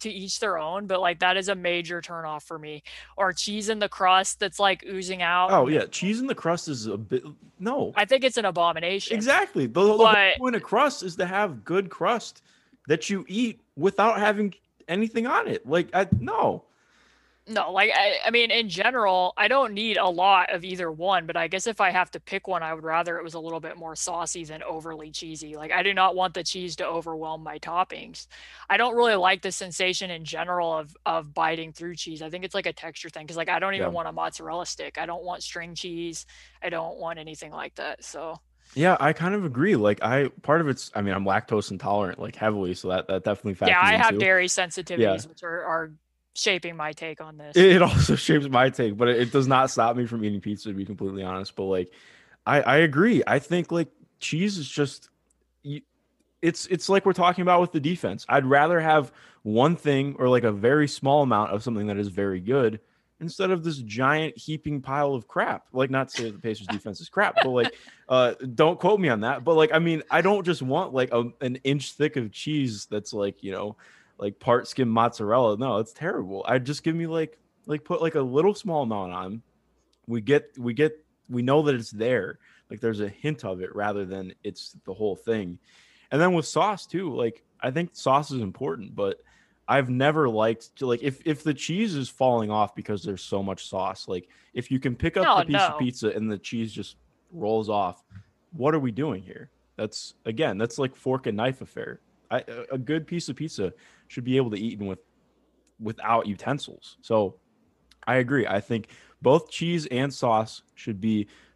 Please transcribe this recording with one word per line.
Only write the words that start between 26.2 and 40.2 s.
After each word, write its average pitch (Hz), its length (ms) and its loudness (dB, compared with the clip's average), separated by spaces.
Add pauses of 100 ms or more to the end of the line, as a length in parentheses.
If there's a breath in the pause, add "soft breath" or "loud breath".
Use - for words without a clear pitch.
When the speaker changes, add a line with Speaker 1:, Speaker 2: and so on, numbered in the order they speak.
Speaker 1:
the 175 100 -6
cheese 180 320 -8
to 180 100 -6
overwhelm 160 560 -8
my 151 160 -14
toppings. 185 680 -6 (420 loud breath)
I 196 60 4
don't 233 180 2
really 233 220 4
like 185 260 4
the 190 80 -4
sensation 185 580 -4
in 165 160 -10
general 170 480 -4
of, 156 320 -6
of 165 300 -4
biting 160 380 -2
through 170 240 -12
cheese. 156 260 -10
I 160 80 -12
think 180 140 -10
it's, 185 100 -8
like, 196 120 -4
a 165 60 -4
texture 165 380 -14
thing, 156 160 -16
'cause, 165 100 -10
like, 165 120 -4
I 175 100 0
don't 196 160 -2
even 190 140 -2
Speaker 2:
Yeah. 170 40 -6
Speaker 1:
want 170 140 -4
a 160 60 -10
mozzarella 165 520 -6
stick. - 320 -12
I 156 100 -6
don't 175 180 -10
want 180 180 -8
string 170 320 -12
cheese. 170 520 -10 (360 loud breath)
I 180 60 -4
don't 165 300 -8
want 165 200 -8
anything 156 320 -16
like 151 240 -12
that, - 300 -10
so. 160 340 -12 (360 soft breath)
Speaker 2:
Yeah, 170 260 4
I 151 120 4
kind 175 220 -2
of 208 100 -2
agree. 151 320 2
Like, 104 260 2
I, 131 260 2 (140)